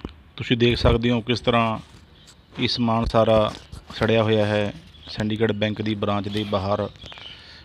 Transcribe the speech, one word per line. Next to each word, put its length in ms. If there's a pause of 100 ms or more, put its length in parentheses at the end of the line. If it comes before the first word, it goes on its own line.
(380)
ਤੁਸੀਂ 200
ਦੇਖ 200
ਸਕਦੇ 340
ਹੋ 100
ਕਿਸ 200
ਤਰ੍ਹਾਂ 380 (800)
ਇਹ 80
ਸਮਾਨ 380
ਸਾਰਾ 460 (420)
ਸੜਿਆ 300
ਹੋਇਆ 220
ਹੈ। 280 (360)
ਸਿੰਡੀਕੇਟ 420
ਬੈਂਕ 300
ਦੀ 140
ਬ੍ਰਾਂਚ 320
ਦੇ 160
ਬਾਹਰ 440 (760)